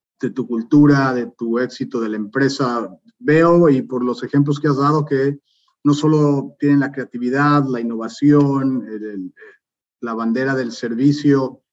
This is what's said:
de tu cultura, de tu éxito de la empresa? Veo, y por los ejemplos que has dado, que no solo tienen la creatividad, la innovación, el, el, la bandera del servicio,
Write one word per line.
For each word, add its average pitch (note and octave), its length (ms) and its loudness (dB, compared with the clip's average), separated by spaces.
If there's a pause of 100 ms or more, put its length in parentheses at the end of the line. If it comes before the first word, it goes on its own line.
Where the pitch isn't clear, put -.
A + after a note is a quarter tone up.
(200)
de B2 100 -4
tu A#2 160 -8
cultura, C3+ 680 2
de A#2 240 -4
tu A#2 200 -2
éxito B2 420 -6
de A2+ 80 -4
la G#2+ 80 -6
empresa? A#2+ 720 -2 (280)
Veo, E3 500 4
y C3 140 4
por B2 200 -6
los B2 200 -4
ejemplos C#3+ 360 0
que D#3 100 -2
has C3+ 100 0
dado, D3 260 2
que C#3+ 340 -2 (460)
no D3 80 4
solo D3 680 0
tienen C#3+ 220 2
la C3+ 120 -2
creatividad, C#3 760 0
la B2 120 -4
innovación, C3+ 1080 0
el, G#2+ 160 -10
el, F#2+ 300 -12 (680)
la A#2 140 -8
bandera A#2 400 -2
del B2 180 -4
servicio, C3+ 880 0 (100)